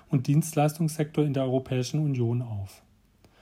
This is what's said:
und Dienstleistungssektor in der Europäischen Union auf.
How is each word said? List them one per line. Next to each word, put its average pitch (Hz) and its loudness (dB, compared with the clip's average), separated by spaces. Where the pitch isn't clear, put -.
und 123 0
Dienstleistungssektor 151 2
in 147 0
der 135 0
Europäischen 131 0
Union 123 0
auf. 107 -8